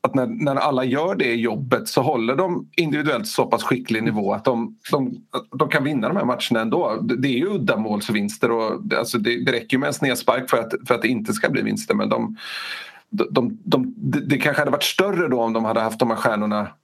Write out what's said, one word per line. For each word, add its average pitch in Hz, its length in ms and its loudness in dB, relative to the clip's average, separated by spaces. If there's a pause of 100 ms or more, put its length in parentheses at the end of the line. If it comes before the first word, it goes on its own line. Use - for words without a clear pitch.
att - 140 -2
när, 127 120 2
när 135 280 -2
alla 135 280 0
gör 147 320 0
det 123 180 0
jobbet 117 540 0
så - 140 2
håller 127 340 0
de 175 400 -2
individuellt 147 520 0
så - 180 2
pass - 180 0
skicklig 113 400 0
nivå 107 300 0
att 107 120 -4
de, 117 320 0 (140)
de, 135 340 -2 (260)
de 143 180 0
kan 143 140 2
vinna 135 240 0
de 175 100 0
här 160 80 0
matcherna 120 360 2
ändå. 113 400 2
Det, 117 140 0
det 127 120 0
är 123 100 2
ju 175 120 2
uddamålsvinster 107 1000 0
och 113 360 -2
det, - 120 0
alltså 117 180 -2
det, 120 280 0
det 131 60 2
räcker 120 260 0
ju - 20 4
med 143 80 0
en 143 60 -2
snedspark 127 560 0
för 131 80 4
att, 113 160 -2 (140)
för 123 80 6
att 113 60 -2
det 117 60 2
inte 110 260 0
ska 147 160 2
bli 151 120 0
vinster. 107 340 -2
Men 104 140 -2
de, 117 280 -2 (720)
de, - 220 -2
de, 120 320 0
de, 131 340 0
det, 143 220 0
det 139 180 0
kanske 147 240 2
hade 143 100 2
varit - 120 0
större 185 440 2
då 123 140 2
om 113 120 2
de 113 120 2
hade 113 140 2
haft 110 200 -2
de 120 100 4
här 113 80 0
stjärnorna 107 500 0 (160)